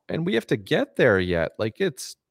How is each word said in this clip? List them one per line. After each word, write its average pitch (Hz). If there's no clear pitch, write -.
And 165
we 208
have 220
to 143
get 151
there 117
yet. 87
Like, 110
it's -